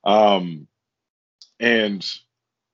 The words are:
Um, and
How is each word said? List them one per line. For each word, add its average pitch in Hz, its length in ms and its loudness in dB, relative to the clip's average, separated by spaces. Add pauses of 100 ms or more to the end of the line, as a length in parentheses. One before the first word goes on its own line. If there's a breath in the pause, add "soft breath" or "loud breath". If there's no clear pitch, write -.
Um, 95 640 0 (920)
and 110 440 -2 (680)